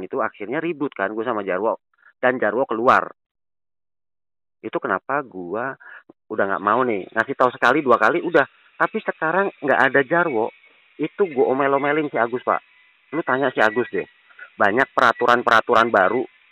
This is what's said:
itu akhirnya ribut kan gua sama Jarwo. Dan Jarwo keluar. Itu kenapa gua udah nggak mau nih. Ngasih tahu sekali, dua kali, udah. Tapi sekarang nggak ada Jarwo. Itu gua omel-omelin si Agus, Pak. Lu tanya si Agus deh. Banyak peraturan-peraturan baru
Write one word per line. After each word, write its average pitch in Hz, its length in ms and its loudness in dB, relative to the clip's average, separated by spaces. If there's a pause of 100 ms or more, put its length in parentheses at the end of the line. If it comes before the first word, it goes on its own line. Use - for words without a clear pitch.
itu 127 160 -6
akhirnya 110 400 -8
ribut 147 320 -6
kan 98 160 -4
gua 110 160 -6
sama 110 160 -4
Jarwo. 95 400 -4 (400)
Dan 127 160 0
Jarwo 110 240 -2
keluar. 113 480 0 (1500)
Itu - 160 -10
kenapa 135 480 -4
gua 101 480 -8 (560)
udah 110 180 -2
nggak 95 180 -4
mau 113 200 2
nih. 107 260 -4
Ngasih 113 240 -4
tahu 127 160 2
sekali, 131 300 2
dua 123 160 2
kali, 113 240 2
udah. 160 240 2 (320)
Tapi 170 240 -2
sekarang 185 480 -2 (100)
nggak 135 220 0 (100)
ada 127 140 2
Jarwo. 147 480 -2 (480)
Itu 170 320 -2
gua 123 180 0
omel-omelin 143 640 0
si 113 80 -2
Agus, 117 240 -2
Pak. 98 160 0 (560)
Lu 165 80 -4
tanya 135 260 0
si - 80 -8
Agus 110 300 2
deh. 90 160 -6 (500)
Banyak 110 380 0
peraturan-peraturan 120 960 2
baru 107 340 2 (300)